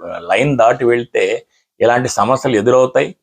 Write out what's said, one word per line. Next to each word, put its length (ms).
లైన్ 540
దాటి 260
వెళ్తే 640
ఇలాంటి 280
సమస్యలు 480
ఎదురవుతాయి. 680